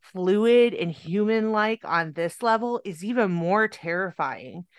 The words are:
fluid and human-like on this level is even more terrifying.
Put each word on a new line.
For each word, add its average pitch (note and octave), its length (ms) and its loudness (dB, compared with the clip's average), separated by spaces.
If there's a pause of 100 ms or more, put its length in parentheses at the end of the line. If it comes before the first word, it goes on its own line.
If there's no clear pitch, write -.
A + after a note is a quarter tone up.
(140)
fluid A3 600 4
and E3+ 160 -4
human-like G#3+ 920 0
on E3 300 -2
this E3+ 280 -6
level A#3 440 0
is E3+ 180 -10
even A3+ 260 0
more F3+ 380 2
terrifying. E3+ 960 -6 (140)